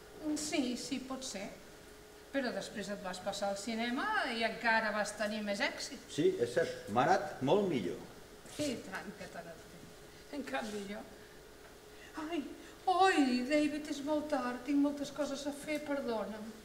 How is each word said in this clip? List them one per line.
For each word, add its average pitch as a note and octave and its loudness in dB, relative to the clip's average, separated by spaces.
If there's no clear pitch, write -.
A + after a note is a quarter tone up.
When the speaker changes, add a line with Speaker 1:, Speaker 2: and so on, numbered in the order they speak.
Speaker 1:
Sí, D4 0
sí, - -4
pot - -6
ser. G3+ -6
Però B3+ 0
després F#3+ -4
et G3+ -4
vas F#3 -6
passar G3+ -2
al G3 0
cinema A#3+ -2
i A3+ 0
encara A3 4
vas G#3 0
tenir G#3+ 0
més G#3 0
èxit. - -2
Speaker 2:
Sí, D#3+ 4
és - 2
cert. - 2
M'ha B2 6
anat - 4
molt F#3 6
millor. G#2+ 0
Speaker 1:
I D4 -2
tant F#3 -8
que F#3 -12
t'ha E3+ -12
anat E3+ -12
bé. - -18
En C#4+ -4
canvi, A3 -4
jo... G#3 -8
Ai, D#4 -2
oi, F4+ 8
David, D4 2
és C#4 -6
molt D4 0
tard, B3 0
tinc D4 2
moltes C#4+ 2
coses C#4 -2
a C#4+ -4
fer, D4+ -4
perdona'm. A3+ -2